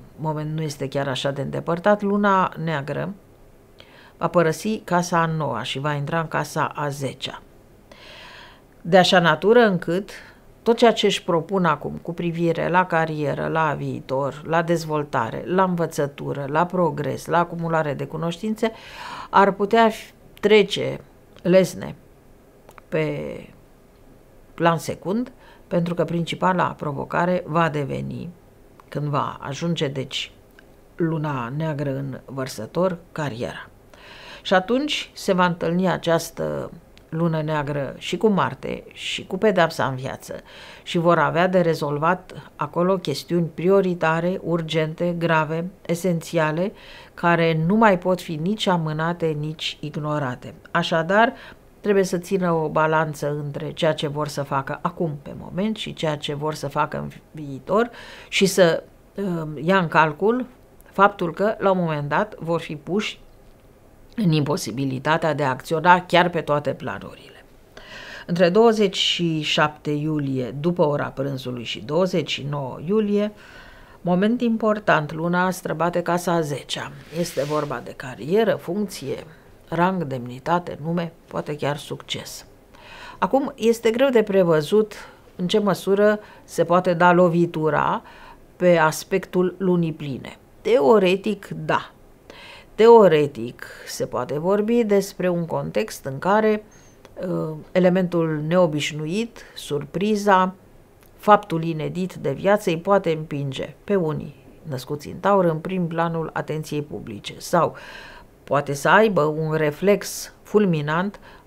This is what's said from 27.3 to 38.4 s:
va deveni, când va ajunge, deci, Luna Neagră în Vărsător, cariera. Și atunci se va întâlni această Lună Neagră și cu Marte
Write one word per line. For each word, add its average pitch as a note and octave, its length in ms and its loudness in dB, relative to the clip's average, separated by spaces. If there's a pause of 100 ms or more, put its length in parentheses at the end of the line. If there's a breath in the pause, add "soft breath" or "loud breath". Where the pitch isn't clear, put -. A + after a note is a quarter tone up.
va D#3+ 240 0
deveni, C3+ 600 -6 (600)
când D3 160 -6
va C3+ 340 -4
ajunge, D#3 480 -4
deci, - 440 -8 (640)
Luna D3+ 640 -2
Neagră D3 380 -4
în C3+ 300 -8
Vărsător, C3+ 720 -4 (140)
cariera. A#2+ 580 -8 (720 loud breath)
Și - 120 -2
atunci B3 600 0
se - 200 -2
va F3+ 120 4
întâlni F3 440 0
această D3+ 840 -2 (440)
Lună D#3+ 260 0
Neagră D3 560 -4
și - 200 -4
cu A3 100 2
Marte C#3 560 0 (100)